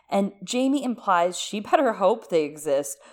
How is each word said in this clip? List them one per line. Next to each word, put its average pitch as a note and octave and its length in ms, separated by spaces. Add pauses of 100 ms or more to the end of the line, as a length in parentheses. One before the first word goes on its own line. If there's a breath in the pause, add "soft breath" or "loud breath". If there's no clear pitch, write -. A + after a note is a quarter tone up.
and G3+ 240 (140)
Jaime C4 340
implies F#3 560
she - 220
better B3+ 340
hope G3 360
they D#3+ 140
exist, D3 560 (140 loud breath)